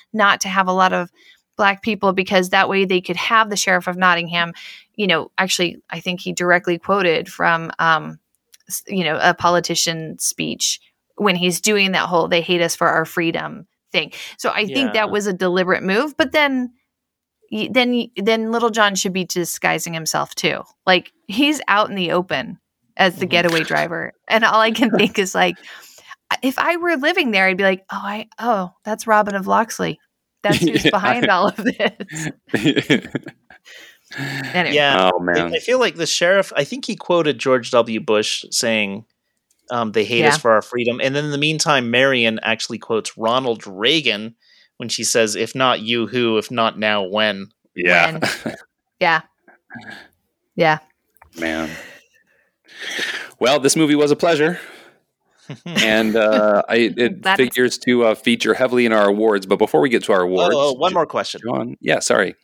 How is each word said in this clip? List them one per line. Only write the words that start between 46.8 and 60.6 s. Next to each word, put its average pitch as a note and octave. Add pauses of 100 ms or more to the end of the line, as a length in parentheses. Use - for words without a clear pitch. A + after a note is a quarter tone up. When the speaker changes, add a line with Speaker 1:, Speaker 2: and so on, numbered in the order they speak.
Speaker 2:
when?" G2 (260)
Speaker 3:
Yeah. F2 (320)
Speaker 1:
When? - (440)
Yeah. E3 (1400)
Yeah. D#3 (600)
Speaker 3:
Man. D#2+ (1700)
Well, C3
this C3+
movie D3+
was D3
a C#3+
pleasure. E3+
Speaker 1:
<laughs> - (960)
Speaker 3:
And, A2
uh, G#2+
I, A2 (180)
it A2
Speaker 1:
Glad -
it's B2+
Speaker 3:
figures B2
to, A#2+
uh, A2
feature A#2
heavily B2
in A2+
our G#2
awards. G#2
But G2
before G#2+
we C#3+
get A2+
to -
our F#2+
Speaker 2:
Oh, F2+
Speaker 3:
awards, F#2
Speaker 2:
oh, C#3